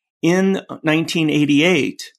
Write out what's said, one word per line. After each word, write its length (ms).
in 400
nineteen 460
eighty-eight. 920